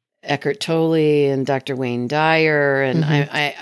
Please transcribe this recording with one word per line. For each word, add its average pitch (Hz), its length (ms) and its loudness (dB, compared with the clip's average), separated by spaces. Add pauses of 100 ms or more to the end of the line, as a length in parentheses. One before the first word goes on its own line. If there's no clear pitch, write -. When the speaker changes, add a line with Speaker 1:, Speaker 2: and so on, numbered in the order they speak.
(240)
Speaker 1:
Eckhart 143 360 -4
Tolle 156 720 2
and 135 160 -2
Doctor 135 280 -2
Wayne 123 320 -4
Dyer. 151 760 2
And 135 200 0
Speaker 2:
Mm-hmm. 151 80 0 (240)
Speaker 1:
I, 151 60 0
I, 147 200 -4